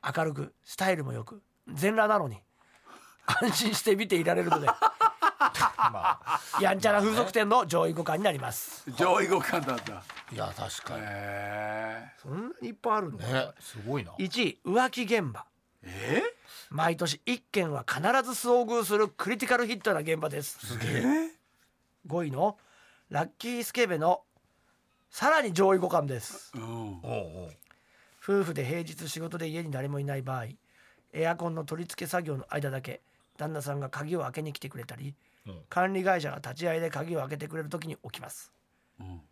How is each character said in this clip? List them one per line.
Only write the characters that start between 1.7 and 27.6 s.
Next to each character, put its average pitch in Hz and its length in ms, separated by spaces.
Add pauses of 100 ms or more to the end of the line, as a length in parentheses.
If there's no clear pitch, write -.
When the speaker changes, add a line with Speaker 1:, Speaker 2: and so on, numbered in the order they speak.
Speaker 1:
裸 220 160
な 214 120
の 147 100
に 104 120 (840)
安 - 260
心 220 220
し - 100
て 208 120
見 208 120
て 190 80
い 170 80
ら 175 100
れ 180 100
る 170 60
の 165 100
で、 143 80
Speaker 2:
<laughs> - 1200
ま 170 320
あ。 156 180 (180)
Speaker 1:
や 190 140
ん 196 60
ち 175 60
ゃ 214 60
な 208 80
風 214 140
俗 240 180
店 214 160
の 220 180
上 165 220
位 165 60
互 165 100
換 156 140
に 196 60
な 196 80
り 143 80
ま 120 120
す。 - 400
Speaker 3:
上 180 300
位 180 60
互 180 120
換 156 280
な 127 80
ん - 20
だ。 101 260 (280)
Speaker 2:
い 120 40
や、 101 200
確 - 280
か - 140
に。 107 60
Speaker 3:
へ - 40
え。 107 1040 (100)
Speaker 1:
そ 139 80
ん 196 200
な 339 120
に 233 80
い - 20
っ 208 40
ぱ 220 200
い - 20
あ 208 40
る 170 80
ん 110 80
だ。 95 100
Speaker 2:
ね、 131 320
す - 260
ご 135 140
い 107 40
な。 87 140
Speaker 1:
一 190 200 (120)
位、 - 160
浮 247 240
気 247 140
現 196 280
場。 - 140 (380)
Speaker 3:
え？ 101 400 (460)
Speaker 1:
毎 156 280
年 151 280
一 240 140
件 170 320
は 135 160
必 131 140
ず 180 60 (400)
遭 247 180
遇 226 180
す 202 140
る 214 120
ク - 200
リ 240 80
テ 254 80
ィ - 40
カ 247 80
ル 240 100
ヒ 233 60
ッ 202 60
ト 202 140
な 156 60
現 160 180
場 151 120
で 143 120
す。 - 240
Speaker 2:
す 113 140
げ 117 80
え。 - 40 (360)
Speaker 3:
え？ 320 40 (760)
Speaker 1:
五 165 160
位 147 80
の 180 260 (520)
ラ 151 180
ッ - 100
キ 240 220
ー 233 40
ス - 100
ケ 240 120
ベ 180 120
の 165 260 (840)
さ - 200
ら 311 120
に 214 120
上 190 220
位 185 40
互 175 100
換 160 160
で 127 140
す。 - 360
Speaker 3:
う 123 40
ん。 113 40
Speaker 2:
お - 20
う 113 380
お 92 440
う。 76 40 (720)